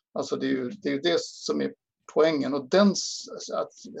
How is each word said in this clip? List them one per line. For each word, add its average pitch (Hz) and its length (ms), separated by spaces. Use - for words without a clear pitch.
Alltså 147 240
det 131 100
är 135 40
ju, 131 200
det - 180
är 143 40
ju 139 80
det 170 200
som - 400
är - 140
poängen. 147 400
Och 143 140
den 196 240
s-, - 600
att - 180